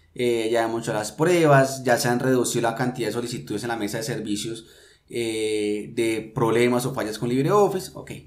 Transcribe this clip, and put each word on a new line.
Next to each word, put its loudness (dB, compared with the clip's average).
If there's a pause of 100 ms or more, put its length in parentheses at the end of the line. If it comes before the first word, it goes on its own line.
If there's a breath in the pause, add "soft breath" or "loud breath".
(140 loud breath)
eh, 0
ya 2
hemos -2
hecho -4
las -4
pruebas, 4
ya 4
se 0
han 2
reducido 2
la 0
cantidad -2
de -4
solicitudes -6
en -4
la -4
mesa -4
de -4
servicios, -6 (420 soft breath)
eh, -2
de 0
problemas 2
o -4
fallas -4
con -4
LibreOffice, 2
ok, -14 (160)